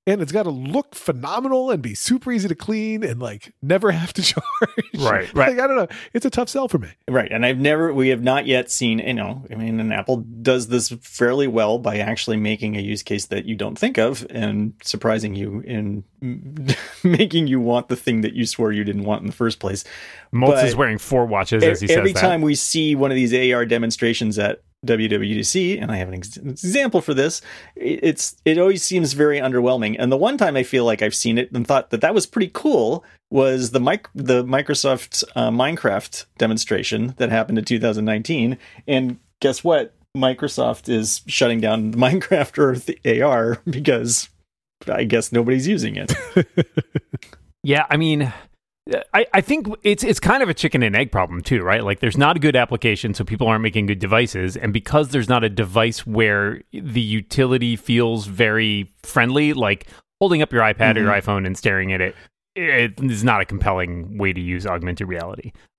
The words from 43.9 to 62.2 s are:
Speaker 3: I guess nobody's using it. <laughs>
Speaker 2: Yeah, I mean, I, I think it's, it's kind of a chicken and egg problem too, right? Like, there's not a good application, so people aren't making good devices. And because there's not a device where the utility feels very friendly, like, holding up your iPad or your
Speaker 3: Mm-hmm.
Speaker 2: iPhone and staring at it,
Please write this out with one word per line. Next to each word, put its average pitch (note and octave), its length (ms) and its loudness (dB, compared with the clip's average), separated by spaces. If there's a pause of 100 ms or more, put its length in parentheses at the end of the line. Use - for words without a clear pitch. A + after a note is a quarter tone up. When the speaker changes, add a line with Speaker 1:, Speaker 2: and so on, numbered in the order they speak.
Speaker 3:
I A#2 180 -2
guess A2+ 260 0
nobody's B2+ 360 0
using B2 280 -2
it. G2 180 -4 (220)
<laughs> - 320 0 (960)
Speaker 2:
Yeah, C#3+ 240 2
I D3 60 2
mean, D#3 280 2 (920)
I, A3 200 4
I F#3+ 60 4
think C#4 280 0 (160)
it's, G#3 200 2
it's A3+ 160 2
kind B3+ 240 2
of G3 60 2
a D#3+ 40 0
chicken C3+ 300 0
and G#2 140 2
egg C3+ 160 0
problem F2 280 -2
too, G#2 220 0
right? G2+ 180 2
Like, G2+ 200 -2
there's G#2+ 160 0
not D3 180 4
a E3 60 -2
good C#3 160 4
application, A2+ 560 0
so - 100 -4
people A2+ 240 -2
aren't A2 160 2
making G#2+ 220 0
good G2 140 0
devices. G2+ 580 0
And G#2+ 160 -2
because C#3+ 380 2
there's B2 180 0
not A#2+ 160 4
a A2 40 0
device A2 560 0
where G#2 560 0 (120)
the B2+ 260 -4
utility A#2+ 800 0
feels A#2 500 0
very G#2+ 640 0 (100)
friendly, C#3 520 2
like, G#2 340 0 (320)
holding F3 220 4
up D3+ 100 0
your A#2+ 120 2
iPad A2 340 4
or A2 60 2
your G2+ 80 2
Speaker 3:
Mm-hmm. G2+ 180 0
Speaker 2:
iPhone G2 180 0
and F#2 100 -4
staring F#2+ 360 0
at F#2 80 -2
it, F#2+ 140 -2 (380)